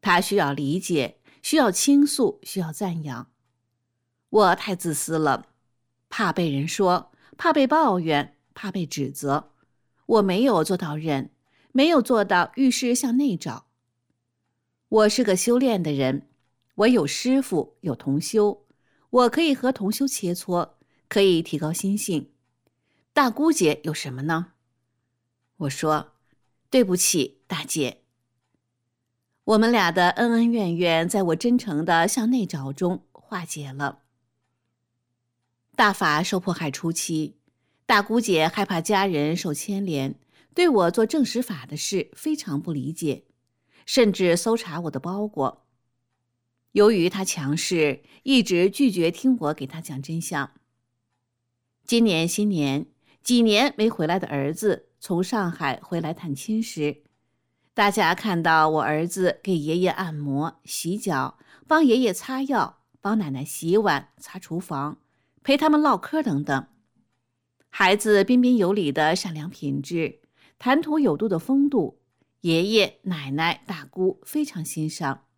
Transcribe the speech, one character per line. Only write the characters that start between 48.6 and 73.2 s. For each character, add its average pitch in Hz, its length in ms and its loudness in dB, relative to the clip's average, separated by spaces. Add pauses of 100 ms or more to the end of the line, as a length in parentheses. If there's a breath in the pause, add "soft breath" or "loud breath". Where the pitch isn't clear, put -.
拒 233 240 2
绝 170 180 2
听 262 280 0
我 151 160 -2
给 135 120 -10
她 160 140 -12
讲 139 220 -10
真 160 180 -8
相。 143 320 -6 (1300)
今 233 180 2
年 170 240 2
新 208 220 -2
年， 143 380 -2 (340)
几 240 180 2
年 226 380 4
没 214 100 2
回 180 180 -2
来 175 120 0
的 - 100 -6
儿 139 240 -4
子 185 380 -4 (100)
从 180 240 -2
上 196 260 -2
海 147 320 -6
回 165 200 -6
来 160 100 -6
探 165 220 -8
亲 220 280 -6
时， 147 420 -6 (680)
大 202 180 2
家 180 240 2
看 180 280 -2
到 160 260 4
我 156 140 2
儿 151 240 -2
子 180 360 -2
给 190 140 -2
爷 156 220 -2
爷 180 100 2
按 175 240 -4
摩、 147 520 -4
洗 185 340 -6
脚， 139 400 -4 (300 soft breath)
帮 311 160 4
爷 247 140 6
爷 233 140 2
擦 262 300 -6
药， 262 380 -2 (200)
帮 214 180 0
奶 165 120 -2
奶 135 140 -6
洗 170 340 -2
碗、 175 400 0
擦 - 200 -18
厨 165 200 -10
房， 147 400 -8 (460)
陪 277 120 2
他 311 140 2
们 302 100 4
唠 277 160 4
嗑 311 240 -4
等 147 220 -2
等。 143 240 -2 (1040)
孩 196 240 4
子 208 300 4
彬 247 160 4
彬 247 160 4
有 190 160 2
礼 185 180 0
的 151 240 2
善 185 180 -6
良 156 160 -10
品 143 320 -6
质， 160 400 -6 (380 soft breath)
谈 277 240 0
吐 311 160 -2
有 202 180 2
度 220 120 -2
的 180 100 0
风 277 320 2
度， 208 300 -2 (400)
爷 165 260 2
爷、 208 360 2
奶 151 280 -8